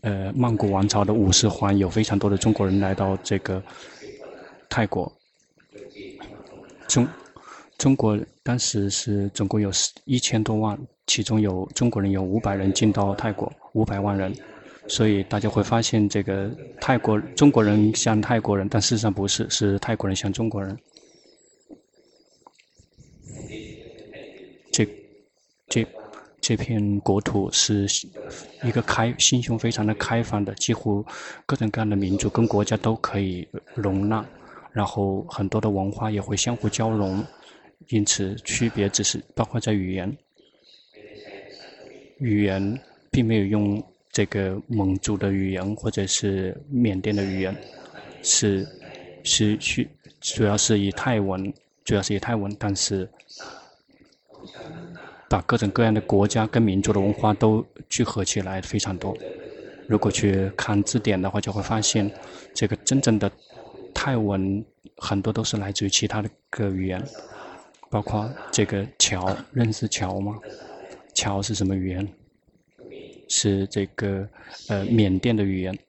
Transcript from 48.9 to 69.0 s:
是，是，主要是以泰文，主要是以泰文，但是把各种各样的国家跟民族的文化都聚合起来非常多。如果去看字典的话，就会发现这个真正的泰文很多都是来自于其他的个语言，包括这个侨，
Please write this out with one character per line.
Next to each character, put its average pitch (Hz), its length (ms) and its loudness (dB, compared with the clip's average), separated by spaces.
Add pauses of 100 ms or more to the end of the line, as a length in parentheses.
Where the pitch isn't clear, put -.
是， 107 380 2
是， - 280 -2 (320)
主 - 240 -2
要 104 120 2
是 104 240 2
以 98 100 2
泰 113 300 -2
文， 95 320 -2 (320)
主 120 100 0
要 98 80 2
是 107 100 -2
以 101 60 0
泰 117 160 -4
文， 101 240 -4
但 101 160 0
是 95 340 -2 (2250)
把 98 140 2
各 120 160 2
种 104 120 2
各 120 120 2
样 113 100 6
的 107 100 4
国 101 260 4
家 110 180 2
跟 117 160 2
民 98 180 4
族 107 120 2
的 101 80 4
文 101 120 2
化 107 220 2
都 110 320 4 (220)
聚 - 160 0
合 101 200 -2
起 101 180 -2
来 95 180 -6
非 - 180 -4
常 95 180 -4
多。 98 200 -6 (720)
如 107 100 4
果 - 100 2
去 98 420 2
看 104 300 0
字 110 200 0
典 98 200 2
的 95 80 0
话， 101 120 -2
就 101 100 -6
会 101 100 -4
发 110 200 -2
现 104 280 0 (460)
这 107 140 0
个 104 80 0
真 131 240 0
正 110 180 4
的 98 100 0 (640)
泰 135 240 -2
文 101 480 0 (320)
很 - 240 -2
多 110 120 0
都 113 100 -2
是 107 140 -2
来 101 160 -4
自 101 140 -2
于 - 20 0
其 - 180 2
他 107 160 -2
的 110 80 -4 (200)
个 101 200 0
语 95 160 -2
言， 92 160 -4 (880)
包 110 100 0
括 107 320 -2 (200)
这 107 120 4
个 98 220 -2 (100)
侨， 95 400 0 (160)